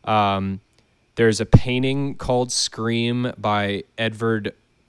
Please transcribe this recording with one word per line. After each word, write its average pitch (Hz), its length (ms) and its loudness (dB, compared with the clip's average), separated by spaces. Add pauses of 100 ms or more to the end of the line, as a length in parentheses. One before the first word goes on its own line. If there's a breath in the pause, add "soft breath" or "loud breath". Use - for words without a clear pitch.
Um, 98 560 0 (560)
there's 113 240 4
a 107 60 -4
painting 135 680 2
called 123 380 -2
Scream 117 840 -2
by 104 460 -2 (160)
Edvard, 110 560 -2 (340)